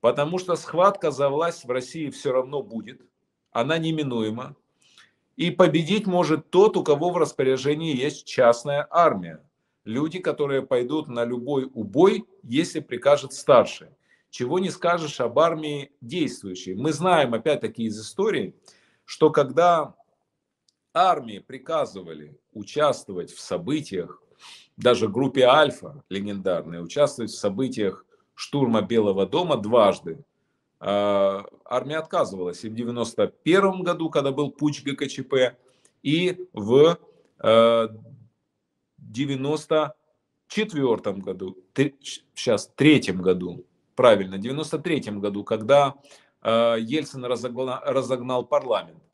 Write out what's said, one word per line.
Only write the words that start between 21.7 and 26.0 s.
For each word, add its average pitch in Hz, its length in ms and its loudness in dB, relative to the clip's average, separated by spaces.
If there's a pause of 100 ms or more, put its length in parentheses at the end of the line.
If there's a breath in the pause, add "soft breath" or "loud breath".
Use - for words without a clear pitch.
участвовать 104 800 -4
в - 80 -20
событиях, 98 840 -8 (540 loud breath)
даже 120 320 4
группе 127 360 2
«Альфа» 127 680 4